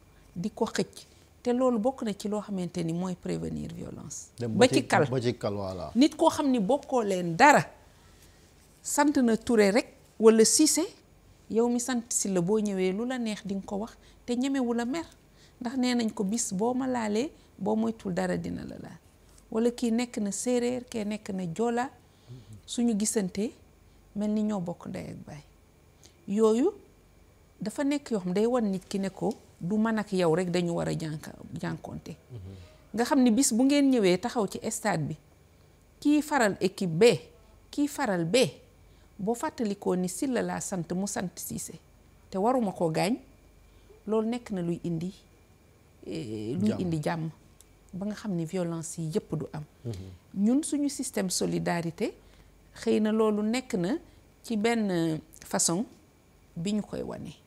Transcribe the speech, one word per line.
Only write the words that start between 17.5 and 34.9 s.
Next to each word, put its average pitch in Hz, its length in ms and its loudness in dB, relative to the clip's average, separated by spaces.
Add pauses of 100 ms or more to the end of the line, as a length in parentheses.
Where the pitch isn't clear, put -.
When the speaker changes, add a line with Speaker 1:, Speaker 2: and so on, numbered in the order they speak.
Speaker 1:
boo 208 200 -2
moytul 220 360 -2
dara 180 220 0
dina 175 300 -6
la - 120 -12
laal." - 220 -16 (500)
Wala 233 220 2
kii 240 200 -2
nekk 247 260 -2
na 202 140 -2
séeréer, 247 580 -2
kee 214 160 -6
nekk 208 240 -8
na 190 140 -4 (120)
joola, 240 340 0 (760)
suñu 240 320 0
gisante 214 520 -2 (640)
mel 208 160 -2
ni 214 120 0
ñoo 214 180 -2
bokk 170 260 -8
ndey 170 240 -10
ak 143 60 -12 (100)
baay. 147 160 -16 (840)
Yooyu 220 440 4 (920)
dafa 214 220 -4
nekk 285 280 -2
yoo 214 80 0
xam 180 140 -4
day 208 120 2
wan 240 160 2 (100)
nit 190 160 -6
ki 196 120 -4
ne 190 100 -2
ko - 240 -2 (260)
du 196 180 -2
man 220 220 2
ak 202 140 -6
yow 175 220 4
rek 180 160 0
dañu 175 220 0
war 165 140 -2
a 156 60 -2
jànka-, 156 420 -8 (240)
jànkonte. 165 560 -10 (760)
Nga 220 120 0
xam 285 180 4
ni 247 80 8
bis 226 220 4
bu 233 100 4
ngeen 277 280 6
ñëwee 190 280 6
taxaw 233 280 -2
ci - 120 -10 (120)
stade 170 360 -2